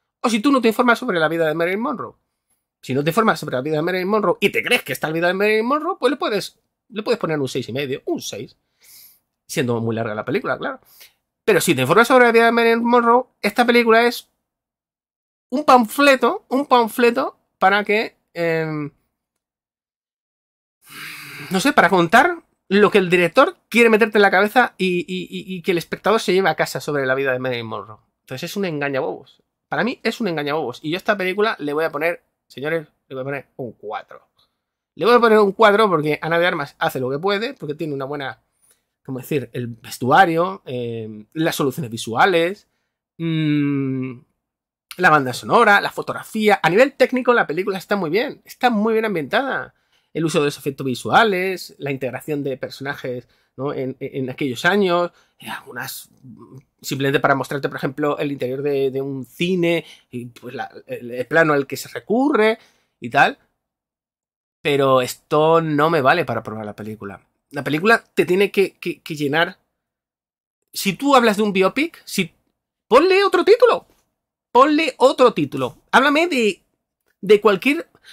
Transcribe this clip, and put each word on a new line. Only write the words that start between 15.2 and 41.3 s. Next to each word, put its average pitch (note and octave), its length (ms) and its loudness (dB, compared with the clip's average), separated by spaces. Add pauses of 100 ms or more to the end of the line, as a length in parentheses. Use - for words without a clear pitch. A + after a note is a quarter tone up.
un D4 160 -4
panfleto, C4 800 4
un C#4 180 -2
panfleto A#3+ 720 2 (220)
para G3+ 240 4
que, G#3 320 -2 (180)
em, D#3+ 580 -4 (2500)
no F#3 100 0
sé, - 140 0
para F3 160 4
contar A#3 540 4 (260)
lo G3 200 4
que - 80 2
el F#3+ 120 2
director F3+ 480 2 (100)
quiere A#3 220 4
meterte A3 280 2
en G#3+ 40 6
la G3 100 6
cabeza G#3 460 2
y, F3+ 220 0
y, F3+ 300 -8
y, F#3 280 -10
y E3+ 40 -12
que F#3+ 100 -4
el E3+ 60 0
espectador F#3+ 440 -2
se F3+ 120 -2
lleve F#3 160 2
a D#3 60 0
casa D#3 240 -4
sobre C#3+ 260 -4
la C3 80 0
vida C3+ 200 -2
de B2+ 60 -4
Marilyn B2+ 260 -6
Monroe. G#2+ 340 -12 (220)
Entonces C#3 280 -12
es - 60 -10
un G3+ 80 -4
engañabobos. C#3+ 800 -6 (300)
Para D3+ 100 -2
mí A#3 200 -4
es A3+ 180 -4
un A3 60 -2
engañabobos. D3 560 -4
Y D3+ 80 -6
yo F3 60 -4
a - 20 -6
esta G3+ 180 -2
película G3 400 -2
le C#3+ 160 -6
voy D#3 100 -2
a D#3+ 80 -2
poner, D#3 300 -4 (240)
señores, D#3 420 -8 (200)
le C3 80 -14
voy C3 60 -8
a C3 40 -8
poner C#3 300 -8
un B2 160 -10
cuatro. G2+ 560 -14 (640)
Le C#3+ 100 -10
voy A3+ 120 4
a A#3+ 40 6
poner A3 200 4
un G3+ 120 4
cuatro G#3 380 4
porque D3+ 320 0
Ana E3+ 160 -2
de E3+ 80 2
Armas E3+ 320 -4
hace E3 220 -4
lo B2+ 100 -4
que C#3 80 -4
puede, G3+ 380 -4
porque D3 180 -10
tiene D3+ 220 -8
una C3+ 100 -8
buena, C#3 380 -10 (600)
¿cómo C3 140 -10
decir? B2 340 -4
El B2+ 140 -8
vestuario, E3 1040 0
eh, A2+ 640 -8